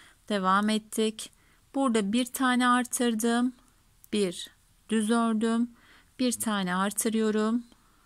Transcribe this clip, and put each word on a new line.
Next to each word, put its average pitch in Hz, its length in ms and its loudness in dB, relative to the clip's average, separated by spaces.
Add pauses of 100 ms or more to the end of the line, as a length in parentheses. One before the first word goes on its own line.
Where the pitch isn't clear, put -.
(300)
devam 196 400 2
ettik. 220 640 -2 (440)
Burada 226 380 0
bir 247 120 2
tane 247 420 0
artırdım. 240 840 0 (600)
Bir 196 360 -2 (400)
düz 214 200 0
ördüm. 233 640 0 (480)
Bir 247 120 0
tane 196 440 -2
artırıyorum. 214 880 0 (420)